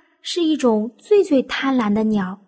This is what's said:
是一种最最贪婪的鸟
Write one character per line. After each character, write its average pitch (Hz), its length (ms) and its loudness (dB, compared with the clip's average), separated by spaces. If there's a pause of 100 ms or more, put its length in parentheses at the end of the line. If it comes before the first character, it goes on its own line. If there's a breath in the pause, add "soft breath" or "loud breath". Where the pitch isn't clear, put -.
(200 soft breath)
是 - 220 -6
一 311 120 2
种 226 440 0
最 403 260 2
最 262 200 2
贪 269 300 -4
婪 226 160 0
的 214 140 0
鸟 196 420 -2